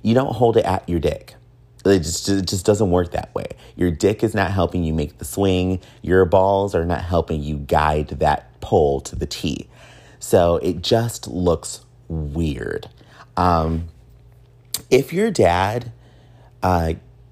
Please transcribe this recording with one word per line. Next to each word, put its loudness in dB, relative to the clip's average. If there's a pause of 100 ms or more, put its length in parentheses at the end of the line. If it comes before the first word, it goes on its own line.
you 2
don't 2
hold 2
it 4
at -2
your -2
dick. -4 (480)
It 6
just, -6
it 0
just -4
doesn't 2
work 0
that -8
way. -8 (260)
Your 0
dick 0
is 0
not 0
helping 0
you -2
make -4
the -12
swing. 0 (200)
Your 4
balls 4
are 0
not -2
helping -2
you -6
guide 0 (120)
that -2
pole 2
to -12
the -4
tee. -8 (520)
So 4
it -4
just -2
looks -2 (260)
weird. -6 (480)
Um, 0 (1000)
if 4
your 0
dad, 0 (720)
uh, 2 (380)